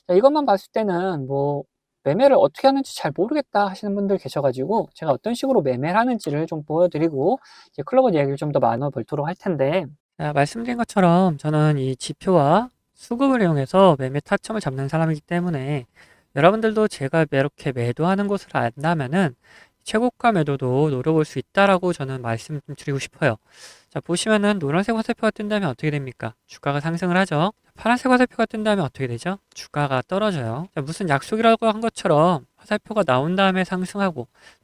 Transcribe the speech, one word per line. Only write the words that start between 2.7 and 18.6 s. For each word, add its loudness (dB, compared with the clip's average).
잘 -6
모르겠다" -2
하시는 -6
분들 0
계셔가지고 -2
제가 -2
어떤 -4
식으로 0
매매를 -2
하는지를 -2
좀 -8
보여드리고 0
이제 -10
클로버 2
이야기를 0
좀 -4
더 2
나눠보도록 -2
할 -4
텐데, -2
자, -4
말씀드린 -2
것처럼 2
저는 2
이 -2
지표와 2
수급을 0
이용해서 4
매매 -4
타점을 -4
잡는 -4
사람이기 0
때문에 -4
여러분들도 4
제가 -2
이렇게 0
매도하는 -2
곳을 -4
안다면은 -2